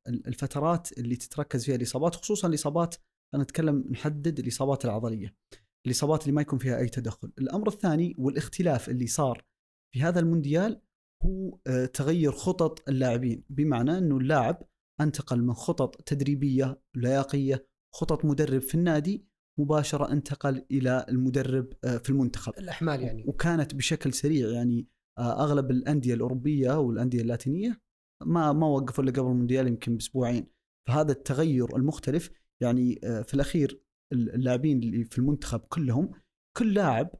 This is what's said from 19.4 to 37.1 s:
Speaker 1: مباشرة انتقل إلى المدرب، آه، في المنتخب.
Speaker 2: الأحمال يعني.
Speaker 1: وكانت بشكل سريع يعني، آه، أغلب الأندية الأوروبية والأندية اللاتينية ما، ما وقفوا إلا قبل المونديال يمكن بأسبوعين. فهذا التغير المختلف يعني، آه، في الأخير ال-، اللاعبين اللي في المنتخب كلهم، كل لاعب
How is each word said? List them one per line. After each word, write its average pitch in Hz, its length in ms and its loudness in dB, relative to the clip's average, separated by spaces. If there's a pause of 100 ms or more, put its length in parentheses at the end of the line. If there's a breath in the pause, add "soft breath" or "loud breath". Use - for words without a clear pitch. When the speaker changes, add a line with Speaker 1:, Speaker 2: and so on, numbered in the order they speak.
Speaker 1:
مباشرة 147 520 0
انتقل 139 600 -2
إلى 127 380 0
المدرب، 127 640 0 (100)
آه، 123 140 0
في - 120 -6
المنتخب. 131 480 0
Speaker 2:
الأحمال 165 440 -4
يعني. 117 260 -6
Speaker 1:
وكانت 151 480 0
بشكل 135 380 -2
سريع 143 360 0
يعني، 120 380 0 (320)
آه، 120 240 0
أغلب 143 280 2
الأندية 127 420 0
الأوروبية 127 680 0
والأندية 120 420 0
اللاتينية 143 600 -2 (440)
ما، 160 280 2
ما 160 140 4
وقفوا 135 360 0
إلا 131 80 2
قبل 127 160 0
المونديال 127 400 2
يمكن 117 300 0
بأسبوعين. 120 500 -2 (400)
فهذا 147 240 2
التغير 131 640 0
المختلف 143 540 0 (340 soft breath)
يعني، 123 400 2
آه، 113 180 -2
في - 120 -10
الأخير 139 480 0 (320)
ال-، 117 220 0
اللاعبين 127 440 2
اللي 113 240 0
في - 140 -10
المنتخب 127 420 0
كلهم، 147 520 -2 (460 loud breath)
كل 220 160 2
لاعب 156 360 2 (100)